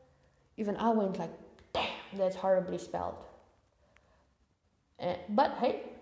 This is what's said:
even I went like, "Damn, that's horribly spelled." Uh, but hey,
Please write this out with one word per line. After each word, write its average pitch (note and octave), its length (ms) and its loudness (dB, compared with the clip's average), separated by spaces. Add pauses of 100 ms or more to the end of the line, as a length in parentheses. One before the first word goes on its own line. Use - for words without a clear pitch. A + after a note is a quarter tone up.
(580)
even G#3 200 -2
I A3+ 140 2
went G3 280 2
like, E3 120 -4 (420)
"Damn, - 440 -4
that's F#3 200 2
horribly F3+ 400 4
spelled." - 460 -6 (1800)
Uh, - 160 -2 (120)
but G#3 280 4
hey, - 280 0 (180)